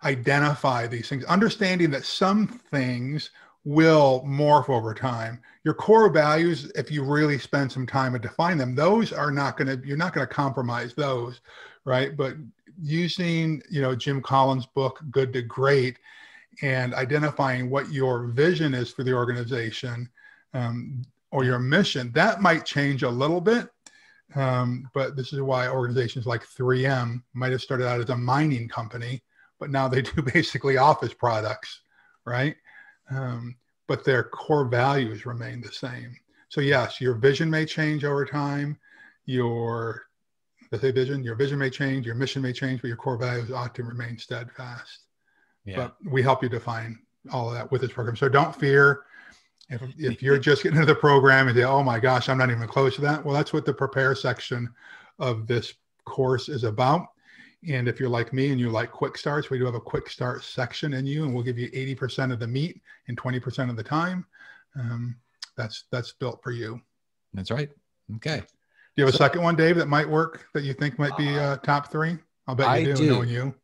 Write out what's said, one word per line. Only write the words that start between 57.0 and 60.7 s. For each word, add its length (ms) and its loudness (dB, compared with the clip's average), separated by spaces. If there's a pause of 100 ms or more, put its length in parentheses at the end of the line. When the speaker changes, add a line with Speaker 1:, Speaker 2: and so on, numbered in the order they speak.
Speaker 1:
And 200 -2
if 120 -4
you're 80 -2
like 240 -2
me 180 0
and 100 0
you 100 0
like 220 -2
quick 260 -6
starts, 320 -4
we 80 -2
do 80 0
have 80 -4
a 60 -6
quick 280 -6
start 360 -6
section 500 -6